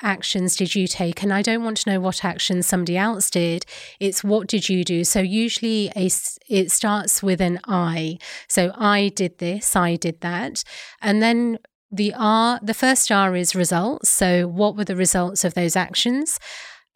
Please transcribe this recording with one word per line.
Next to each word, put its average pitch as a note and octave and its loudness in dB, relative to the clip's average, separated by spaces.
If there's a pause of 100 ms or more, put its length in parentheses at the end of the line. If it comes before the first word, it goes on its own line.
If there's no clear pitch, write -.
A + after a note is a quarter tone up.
actions F#3+ 0
did F#3 0
you F#3+ 2
take? F3 -4
And G3+ 2
I G3+ 2
don't A#3 0
want G#3+ -2
to - -2
know F#3+ 2
what F#3 -2
actions F3+ 0
somebody F3 0
else G3 0
did. E3+ -2 (320)
It's G3 -2
what G#3 2
did G3+ -2
you F#3 2
do? E3+ 0
So F#3 2
usually A3 0
a F#3+ 0
s-, - -2 (100)
it F#3+ 2
starts G#3 0
with F#3 0
an F3 0
I. E3 -2 (300)
So F3+ 2
I G3+ 4
did F#3+ -2
this, F3+ -2
I E3+ 4
did E3 -4
that. F3 -6 (400)
And G#3+ 2
then A#3 2 (320)
the G3+ -2
R, A3+ 2
the G#3 -2
first C4 2
R G3 4
is F3+ 0
results. F3+ 0
So F3+ 4
what G3+ 0
were G#3 -2
the F#3+ -4
results F3+ 0
of E3+ 0
those E3+ 0
actions? A#3+ 0 (560)